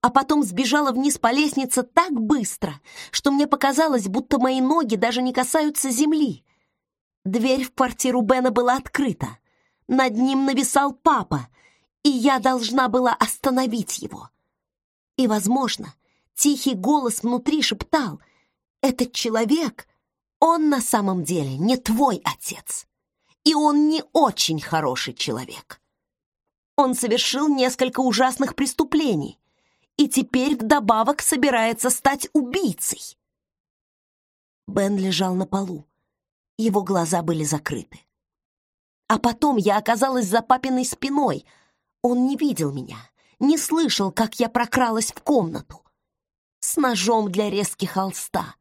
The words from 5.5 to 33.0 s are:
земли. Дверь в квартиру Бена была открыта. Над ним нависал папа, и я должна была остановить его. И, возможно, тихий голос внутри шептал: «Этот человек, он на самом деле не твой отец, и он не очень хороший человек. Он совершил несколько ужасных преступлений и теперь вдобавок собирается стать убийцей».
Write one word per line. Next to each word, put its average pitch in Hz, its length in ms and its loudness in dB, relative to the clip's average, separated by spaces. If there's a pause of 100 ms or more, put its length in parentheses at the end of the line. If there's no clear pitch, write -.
земли. 285 560 0 (800)
Дверь 247 380 0
в - 100 -10
квартиру 254 480 0
Бена 254 300 2
была 247 240 2
открыта. 262 640 -4 (480)
Над 254 300 2
ним 269 280 2
нависал 277 480 2
папа, 190 540 0 (560)
и 294 60 4
я 262 300 2
должна 247 500 0
была 247 240 2
остановить 240 880 -2
его. - 300 -14 (880)
И, 254 100 2
возможно, 214 680 0 (400)
тихий 277 400 2
голос 240 480 0
внутри 247 380 0
шептал: 220 580 -2 (600)
«Этот 254 320 -2
человек, 226 760 -2 (540)
он 320 280 4
на 269 120 0
самом 190 420 0
деле 143 340 -2
не 220 200 2
твой 247 480 0
отец, - 640 -10 (580)
и 311 100 4
он 302 320 4
не 311 240 0
очень 196 480 2
хороший 139 540 -4
человек. - 680 -10 (960)
Он 262 180 2
совершил 247 540 0
несколько 254 540 0
ужасных 254 520 0
преступлений 277 840 -2 (560)
и 285 140 2
теперь 262 480 0
вдобавок 226 640 2
собирается 247 680 0
стать 277 440 -2
убийцей». 277 840 -4 (1500)